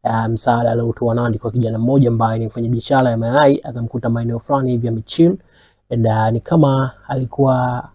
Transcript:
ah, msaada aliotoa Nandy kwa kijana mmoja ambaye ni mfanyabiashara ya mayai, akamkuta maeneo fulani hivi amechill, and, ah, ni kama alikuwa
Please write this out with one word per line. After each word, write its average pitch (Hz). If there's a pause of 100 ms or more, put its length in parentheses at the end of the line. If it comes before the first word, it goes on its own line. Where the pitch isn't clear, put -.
ah, 113
msaada 117
aliotoa 117
Nandy 120
kwa 110
kijana 113
mmoja 127
ambaye 113
ni 113
mfanyabiashara 117
ya 117
mayai, 139
akamkuta 120
maeneo 117
fulani 135
hivi 120
amechill, 165 (520)
and, 117
ah, 110
ni 117
kama 135 (160)
alikuwa 127